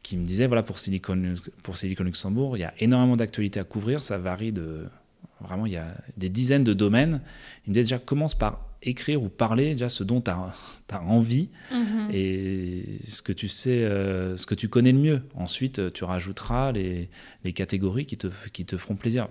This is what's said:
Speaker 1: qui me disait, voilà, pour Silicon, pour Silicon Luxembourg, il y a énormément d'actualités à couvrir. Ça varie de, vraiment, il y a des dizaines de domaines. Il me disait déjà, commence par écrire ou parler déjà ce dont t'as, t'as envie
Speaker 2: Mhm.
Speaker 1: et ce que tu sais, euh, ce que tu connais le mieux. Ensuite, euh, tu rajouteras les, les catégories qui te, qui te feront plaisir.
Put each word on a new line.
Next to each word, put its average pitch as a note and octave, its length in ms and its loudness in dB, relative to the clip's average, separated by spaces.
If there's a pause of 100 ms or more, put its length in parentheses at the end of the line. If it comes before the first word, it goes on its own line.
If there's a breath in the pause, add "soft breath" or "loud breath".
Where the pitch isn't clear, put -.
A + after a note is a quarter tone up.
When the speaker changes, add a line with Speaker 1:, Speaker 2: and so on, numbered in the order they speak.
Speaker 1:
qui - 140 -6
me F2 80 0
disait, F#2+ 220 2
voilà, A#2 160 4
pour G2 160 -6
Silicon, F#2 560 -2 (280)
pour F#2 140 -8
Silicon F#2+ 280 -2
Luxembourg, A2 520 -2
il F#2+ 40 -4
y E2+ 40 -2
a - 140 -6
énormément B2 380 6
d'actualités G#2+ 440 0
à F#2 40 -4
couvrir. A#2 380 -2
Ça G2+ 140 -4
varie F#2 360 -4
de, D#2+ 340 -6 (540)
vraiment, G2+ 260 -4
il G2+ 60 -2
y F2+ 40 -4
a E2 180 -8 (220)
des F#2 140 -2
dizaines B2+ 340 4
de A2 80 6
domaines. A#2+ 480 4 (460 loud breath)
Il G#2 40 -6
me G2 40 2
disait A#2+ 100 6
déjà, A#2+ 140 0
commence C#3+ 360 0
par - 280 0 (200)
écrire C#3 380 0
ou G#2+ 80 -2
parler A#2+ 440 2
déjà B2 160 -2
ce G2+ 160 -4
dont A#2+ 160 2
t'as, F#2 340 -4 (320 loud breath)
t'as G2+ 140 -8
envie A#2 480 4 (240 loud breath)
Speaker 2:
Mhm. G#3+ 400 0
Speaker 1:
et F#2+ 920 -2
ce A2 160 -8
que - 120 -4
tu G2+ 160 -4
sais, B2 360 0
euh, F#2+ 520 0
ce - 100 -10
que - 80 0
tu G#2 140 -4
connais B2+ 240 8
le C3+ 60 8
mieux. D3 240 4 (120)
Ensuite, B2+ 460 -4
euh, F#2 100 0
tu - 140 -8
rajouteras F#2+ 680 -2
les, F2+ 400 -2 (320 loud breath)
les F2+ 100 -4
catégories G2 540 -2
qui - 100 -8
te, F#2+ 120 -6 (240)
qui F2+ 120 -8
te F#2 120 -6
feront F#2+ 180 -6
plaisir. A#2 360 -2